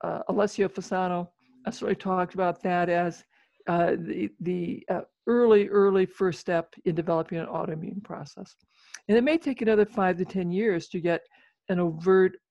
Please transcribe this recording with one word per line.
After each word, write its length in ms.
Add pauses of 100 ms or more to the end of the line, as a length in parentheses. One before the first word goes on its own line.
uh, 260
Alessio 400
Fasano, 600 (380)
uh, 40
sort 220
of 60
talked 360
about 280
that 260
as, 360 (440)
uh, 300
the, 320 (100)
the, 500
uh, 100 (260)
early, 420
early 360
first 360
step 340 (100)
in 100
developing 440
an 80
autoimmune 580
process. 520 (520)
And 80
it 80
may 140
take 240
another 240
five 320
to 80
ten 260
years 360
to 120
get 220 (480)
an 100
overt 560 (140)